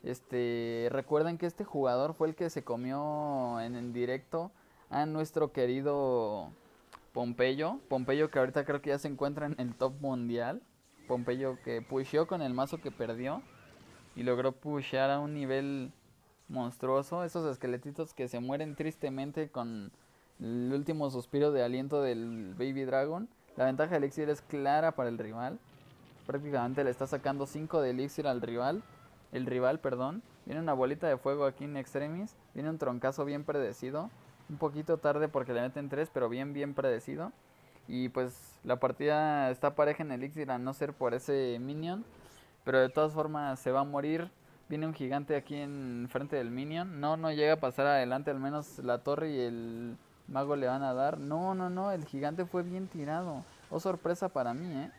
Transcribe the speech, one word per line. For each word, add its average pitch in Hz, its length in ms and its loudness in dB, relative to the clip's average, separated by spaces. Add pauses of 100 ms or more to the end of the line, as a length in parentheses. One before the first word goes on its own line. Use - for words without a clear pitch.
Este, 120 880 -2
recuerden 151 480 0
que 175 80 -2
este 185 180 -4
jugador 135 480 2
fue 160 160 2
el 156 60 -2
que 170 160 -2
se 135 120 -6
comió 135 960 -2
en 120 140 -4
el 120 200 -6
directo 131 580 -2 (380)
a 147 160 2
nuestro 156 440 0
querido 127 1000 2 (640)
Pompeyo. 131 640 2 (100)
Pompeyo 139 420 2
que 147 80 2
ahorita 135 280 4
creo 143 160 0
que 147 80 -2
ya 139 80 2
se 147 100 -4
encuentra 143 380 -2
en 151 100 -2
el 120 200 -4
top 131 260 0
mundial. 123 580 -2 (480)
Pompeyo 127 560 0
que 117 160 -2
pusheó 135 460 2
con 175 160 -2
el 127 100 0
mazo 139 300 -2
que 139 80 -6
perdió 123 500 -4 (760)
y 120 100 -6
logró 127 280 4
pushear 135 580 0
a 143 100 2
un 147 120 -4
nivel 139 600 -2 (560)
monstruoso. 131 760 0
Esos 165 260 -2
esqueletitos 131 640 -4
que 131 140 -4
se 123 140 -6
mueren 143 340 -2
tristemente 147 760 -4
con 113 420 -6 (480)
el 123 340 -2
último 143 340 0
suspiro 143 440 2
de 135 100 4
aliento 135 400 0
del 113 560 -2
Baby 135 240 0
Dragon. 143 460 0 (280)
La 131 100 4
ventaja 147 240 2
de 165 80 2
elixir 143 320 0
es 147 120 0
clara 151 500 2
para 123 180 0
el 117 80 -4
rival. 117 420 -6 (680)
Prácticamente 139 560 0
le 131 80 6
está 131 160 -2
sacando 139 400 0
cinco 156 340 0
de 131 100 4
elixir 139 360 -2
al 123 140 2
rival. 123 420 0 (480)
El 127 160 -2
rival, 127 320 4
perdón. 135 460 -2 (200)
Viene 151 160 -4
una 165 120 0
bolita 135 340 2
de 135 120 4
fuego 143 260 0
aquí 135 200 0
en 143 120 -6
extremis. 151 580 -4 (180)
Viene 147 160 -4
un 160 100 -2
troncazo 131 460 0
bien 143 200 -4
predecido. 139 640 -2 (380)
Un 147 80 -8
poquito 151 420 0
tarde 147 300 4
porque 127 240 0
le 120 80 2
meten 135 280 -4
tres, 143 240 0
pero 123 160 2
bien, 135 240 -4
bien 143 220 -4
predecido. 135 560 0 (560)
Y 123 220 -2
pues 127 560 -4
la 123 160 2
partida 147 720 4
está 143 260 2
pareja 147 260 4
en 151 80 -4
elixir 139 400 -6
a 123 80 0
no 131 140 -4
ser 139 220 -4
por 120 200 2
ese 127 460 0
minion. 160 440 -4 (600)
Pero 131 160 6
de 131 80 8
todas 156 240 4
formas 151 480 -2
se 127 100 0
va 135 100 4
a 143 40 2
morir. 151 480 -2 (380)
Viene 151 160 -2
un 160 80 -4
gigante 143 400 0
aquí 143 220 -2
en 135 520 -6
frente 143 280 -2
del 120 160 0
minion. 156 480 -4
No, 151 180 2
no 160 140 0
llega 151 220 6
a 156 60 0
pasar 135 280 2
adelante. 139 420 4
Al 135 80 0
menos 147 400 -4
la 123 240 2
torre 151 300 0
y 135 80 0
el 117 560 -4 (320)
mago 139 260 0
le 131 140 2
van 135 160 0
a 131 100 0
dar. 143 240 2
No, 165 380 -2
no, 180 140 -2
no. 190 200 0
El 170 140 -2
gigante 147 400 -2
fue 180 180 0
bien 185 240 -4
tirado. 156 560 -4 (260)
Oh, 160 120 -2
sorpresa 175 480 0
para 123 260 0
mí, 170 180 -6
¿eh? 139 260 -6